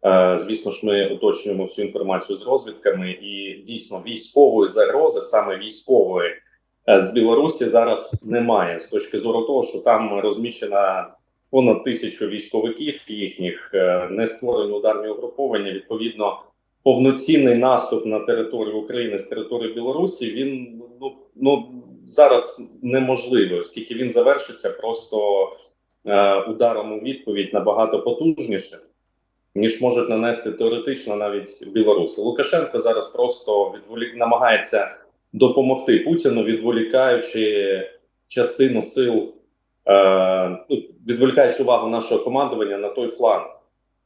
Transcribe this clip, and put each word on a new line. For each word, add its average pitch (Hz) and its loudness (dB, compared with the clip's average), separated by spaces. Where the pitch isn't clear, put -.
е, 92 4
звісно 104 -6
ж, 104 -10
ми 101 2
уточнюємо 98 -2
всю 101 -6
інформацію 95 -4
з 113 -12
розвідками, 104 -2
і 98 -14
дійсно 110 -12
військової 113 4
загрози, 131 2
саме 101 0
військової, 95 0
е, 98 8
з 92 -4
Білорусі 117 2
зараз 113 0
немає, 107 0
з - -14
точки - -4
зору 113 -2
того, 123 -2
що - -8
там 110 2
розміщена 101 -2
понад 127 2
тисячу 113 -6
військовиків 113 -6
їхніх, 95 -8
е, 90 2
не 110 -2
створені 110 -4
ударні 104 0
угруповання, 110 -6
відповідно, 107 -6
повноцінний 131 4
наступ 123 2
на 107 -2
територію 110 -4
України 107 -6
з - -10
території 117 -8
Білорусі, 127 -4
він, 123 -8
ну, 135 -8
ну, 135 2
зараз 131 4
неможливий, 123 0
оскільки 113 -10
він 120 -4
завершиться 120 2
просто, 104 -2
е, 98 4
ударом 110 0
у 107 -8
відповідь 107 -6
набагато 107 0
потужніше, 120 -4
ніж 113 0
можуть 120 0
нанести 113 -2
теоретично 117 -4
навіть 101 -8
білоруси. 98 2
Лукашенко 143 -2
зараз 113 0
просто 104 -2
відволік-, 117 -12
намагається 117 2
допомогти 127 4
Путіну, 127 0
відволікаючи 110 0
частину 120 0
сил, 120 -2
е, 92 4
ну, 139 -2
відволікаючи 127 2
увагу 117 2
нашого 113 -2
командування 120 -2
на 101 -6
той 120 -6
фланг. 113 0